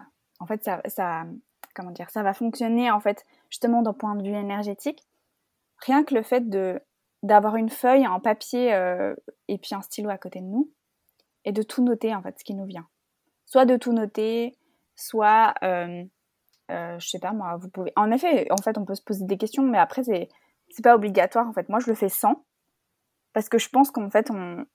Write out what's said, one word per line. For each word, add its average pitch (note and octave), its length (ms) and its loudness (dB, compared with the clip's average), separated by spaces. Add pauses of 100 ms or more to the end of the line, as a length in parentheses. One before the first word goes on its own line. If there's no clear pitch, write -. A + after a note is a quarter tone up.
(400)
en F3+ 60 -10
fait, G#3+ 180 -6
ça, F#3 240 -4
ça, E3+ 380 -4 (500)
comment F3+ 160 -12
dire, F3 180 -14
ça G#3+ 140 -4
va G3 100 2
fonctionner, A#3 580 0
en G#3 80 4
fait, G#3 260 -2 (240)
justement, A#3+ 320 2
d'un A3 120 0
point G#3+ 220 -6
de G3+ 80 -6
vue G3+ 120 -4
énergétique. G3+ 720 -6 (720)
Rien C#4 240 2
que C#4+ 100 -4
le A3 100 2
fait B3 260 0
de, F#3+ 300 -2 (440)
d'avoir G#3 320 6
une A3+ 140 0
feuille, C4 360 4
un G3+ 140 -2
papier, B3 540 0
euh, F#3 420 -2 (320)
et G3 100 -4
puis - 180 -8
un G3 60 -4
stylo G#3 280 -8
à G3 80 -4
côté F#3 220 -14
de F#3 60 -12
nous, A#3 260 -4 (720)
et G#3 60 -4
de G#3+ 120 -2
tout B3 200 -2
noter, A3+ 320 0
en F#3+ 60 -8
fait, F#3+ 160 -12
ce - 60 -20
qui G#3 100 -10
nous G3 120 -10
vient. F3+ 220 -14 (580)
Soit C4 200 6
de B3 120 6
tout A#3+ 160 -2
noter, A3+ 640 -2 (380)
soit, A3 580 4 (100)
euh, F3 400 -2 (680)
euh, E3+ 300 -8
je - 100 -12
sais F3+ 100 -8
pas F3+ 120 -6
moi, F#3+ 260 -6
vous F3+ 120 -12
pouvez, F#3 260 -8
en G#3+ 160 4
effet, C4+ 400 2
en G3+ 60 2
fait, A3 200 -2
on G3+ 80 -6
peut F#3+ 100 -8
se - 60 -12
poser G3 240 -6
des F#3+ 120 -4
questions, A3 260 -2
mais B3 140 2
après, F#3 260 2
c'est, F#3 260 -2 (400)
c'est - 140 -16
pas A#3+ 120 8
obligatoire, G#3 520 2
en A3 60 -10
fait. F3+ 160 -6
Moi, G#3+ 100 0
je A#3+ 80 -6
le A3 80 0
fais G3+ 140 0
sans, - 360 0 (880)
parce A3 160 -2
que A#3 80 4
je - 120 -2
pense C#4 200 4
qu'en G#3 200 -6
fait, G#3+ 220 2
on, F3+ 440 -8